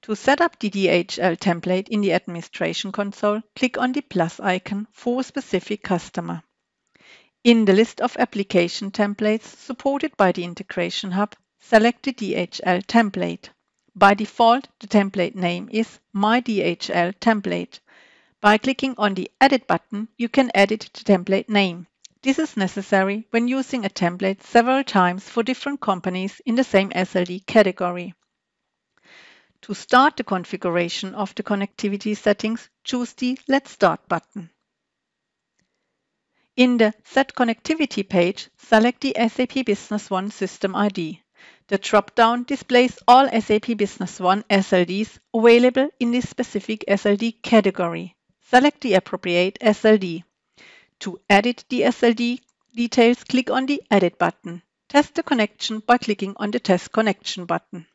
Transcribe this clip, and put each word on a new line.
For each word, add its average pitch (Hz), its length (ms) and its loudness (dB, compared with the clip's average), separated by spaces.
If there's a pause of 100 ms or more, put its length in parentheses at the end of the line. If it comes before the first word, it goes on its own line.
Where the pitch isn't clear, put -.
To 214 140 -6
set 277 260 2
up 339 180 -2
the 202 100 -2
D 190 200 0
H 175 300 0
L 175 180 0
template 185 500 -2
in 214 140 -2
the 196 120 0
Administration 170 760 -6
Console, 208 500 -4 (140)
click 247 220 -2
on 254 160 -2
the 285 80 -4
plus 170 400 -4
icon 196 500 -4
for 247 300 -4
a - 20 -4
specific - 600 -6
customer. 170 580 -6 (1000)
In 233 200 6
the 196 100 6
list 214 280 2
of - 160 -4
application 196 760 -2
templates 208 520 -2
supported - 760 -6
by 180 160 0
the 180 100 -6
Integration 175 680 -8
Hub, 202 220 -4 (260)
select 233 440 2
the 277 80 -4
D 208 240 -6
H 175 300 -6
L 185 160 0
template. 190 680 -2 (460)
By 202 200 6
default, 233 520 0 (120)
the 214 80 -20
template 196 480 0
name 180 360 -4
is 220 280 -6 (120)
My 214 300 0
D 214 200 -2
H 170 280 -4
L 175 240 -2
Template. 196 680 -2 (640)
By 214 160 4
clicking 262 400 -4
on 202 180 -2
the 185 140 -8 (120)
Edit - 260 2
button, 202 400 -4 (100)
you 233 120 -4
can 262 260 2
edit 202 380 2
the - 100 -20
template 190 460 2
name. 185 380 -2 (340)
This 269 180 0
is 320 160 -4
necessary 196 760 -2
when 233 180 0
using 262 340 -4
a 196 60 -2
template 185 540 -4
several 247 420 2
times 185 420 0
for 233 160 -4
different 262 380 -6
companies 185 640 -4
in 233 100 -2
the 262 80 2
same 196 320 2
S 185 220 -4
L 180 80 0
D 180 160 -10
category. 180 720 0 (1500)
To 214 100 -10
start 262 420 2
the 247 80 -8
configuration 180 920 -4
of 202 200 -8
the 208 80 -10
connectivity 202 720 -4
settings, 214 540 -4 (160)
choose 247 260 -6
the 254 260 -6 (120)
Let's 269 220 -2
Start - 360 0
button. 170 420 -8 (2000)
In 247 220 4
the 220 160 4 (100)
Set - 320 -2
Connectivity 247 720 -2
page, 180 500 0
select 226 440 2
the 269 160 -4
S 226 200 0
A 254 100 -2
P 262 160 -4
Business - 460 -4
One 196 220 -4
System 190 460 -6
I 208 100 2
D. 170 340 -6 (460)
The 196 100 -2
drop-down 233 680 2
displays 254 600 0
all 262 240 8
S 220 220 0
A 214 80 4
P 233 140 -4
Business 202 440 -6
One 190 320 0
S 196 220 2
L 180 140 4
Ds 196 340 -6 (140)
available 240 560 6 (100)
in 233 120 -2
this 240 180 -2
specific - 580 -8
S 196 180 0
L 202 120 2
D 226 160 -4
category. 180 800 0 (340)
Select 269 320 2
the 240 140 0
appropriate 180 640 -2
S 214 240 0
L 220 120 6
D. 175 260 -6 (800)
To 185 180 -10 (100)
edit 208 400 2
the 247 140 -2
S - 180 0
L 233 120 4
D 240 280 -4 (320)
details, 240 500 2
click - 280 -2
on 262 160 -2
the 285 240 -4
Edit 185 260 2
button. 175 460 -4 (240)
Test 294 260 2
the 339 80 -6
connection 220 580 -4
by 240 200 2
clicking 196 380 -4
on 208 120 -6
the 226 100 -4
Test - 320 0
Connection 202 540 -4
button. 170 500 -8